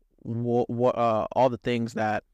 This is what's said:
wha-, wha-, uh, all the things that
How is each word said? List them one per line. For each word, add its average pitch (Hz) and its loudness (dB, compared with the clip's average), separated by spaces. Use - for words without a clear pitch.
wha-, 120 -2
wha-, 120 2
uh, 113 0
all 127 4
the 120 -2
things 117 -2
that 107 -2